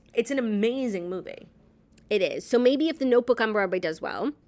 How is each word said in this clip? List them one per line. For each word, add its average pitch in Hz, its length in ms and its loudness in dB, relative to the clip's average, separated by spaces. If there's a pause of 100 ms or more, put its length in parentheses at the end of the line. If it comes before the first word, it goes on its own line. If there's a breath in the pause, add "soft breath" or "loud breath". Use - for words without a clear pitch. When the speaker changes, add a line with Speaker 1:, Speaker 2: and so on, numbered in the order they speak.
(120)
Speaker 1:
it's 233 180 -2
an 277 80 0
amazing 220 720 -2
movie. - 400 -10 (640)
Speaker 2:
It 208 100 2
is. 139 260 -2
So 240 120 2
maybe 269 300 4
if 320 100 -4
The 269 80 -2
Notebook 240 340 4
on 220 140 0
Broadway 190 240 0
does 165 240 -4
well 214 300 -4 (140)